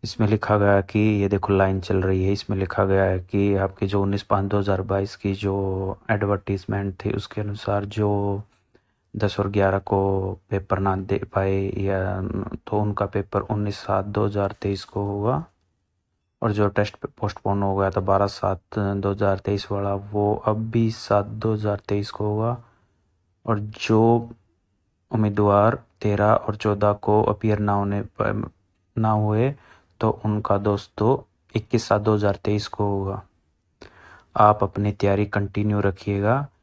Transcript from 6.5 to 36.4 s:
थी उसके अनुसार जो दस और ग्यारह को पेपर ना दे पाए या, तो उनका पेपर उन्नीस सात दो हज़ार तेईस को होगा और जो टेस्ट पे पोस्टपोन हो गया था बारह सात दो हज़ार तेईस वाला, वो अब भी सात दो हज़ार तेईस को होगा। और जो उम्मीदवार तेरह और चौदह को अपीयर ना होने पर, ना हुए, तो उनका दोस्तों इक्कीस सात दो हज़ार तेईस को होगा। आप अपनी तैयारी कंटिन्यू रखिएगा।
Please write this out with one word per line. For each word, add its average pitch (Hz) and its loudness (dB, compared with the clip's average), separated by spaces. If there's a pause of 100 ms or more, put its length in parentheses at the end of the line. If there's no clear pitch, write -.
थी 104 -2
उसके 107 -6
अनुसार 101 -4
जो 101 0 (760)
दस 104 -2
और 98 0
ग्यारह 98 2
को 98 0 (180)
पेपर 95 -2
ना 95 0
दे 95 -2
पाए 98 -2
या, 95 -2 (460)
तो 107 0
उनका 104 0
पेपर 101 -2
उन्नीस 104 -4
सात 98 -2
दो 104 0
हज़ार 101 -2
तेईस 98 -4
को 101 -6
होगा 107 -2 (960)
और 113 0
जो 104 2
टेस्ट 104 -2
पे - -12 (100)
पोस्टपोन 101 -2
हो 98 0
गया 98 2
था 95 -2
बारह 98 2
सात 98 -4 (180)
दो 101 -2
हज़ार 98 0
तेईस 101 -4
वाला, 98 -2
वो 104 0
अब 107 -2 (140)
भी 113 2
सात 104 0
दो 110 -4
हज़ार 104 -2
तेईस 101 -2
को - -6
होगा। 113 -2 (840)
और 110 0
जो 113 2 (840)
उम्मीदवार 104 4 (180)
तेरह 104 2
और 107 2
चौदह 104 2
को 107 2
अपीयर 107 0
ना 101 0
होने 101 -2
पर, 104 -4 (460)
ना 110 2
हुए, 107 2 (440)
तो 110 0
उनका 107 0
दोस्तों 104 -2 (200)
इक्कीस 113 -2
सात 104 2
दो 107 4
हज़ार 101 2
तेईस 104 -2
को - -6
होगा। 98 -4 (1120)
आप 107 6
अपनी 101 -2
तैयारी 101 0
कंटिन्यू 104 -2
रखिएगा। 104 -2 (160)